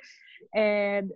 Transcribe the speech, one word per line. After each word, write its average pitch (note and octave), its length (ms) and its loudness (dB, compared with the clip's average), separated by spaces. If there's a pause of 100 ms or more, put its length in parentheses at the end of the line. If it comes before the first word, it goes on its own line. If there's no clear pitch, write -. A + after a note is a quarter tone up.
(560)
é, G3+ 480 0 (120)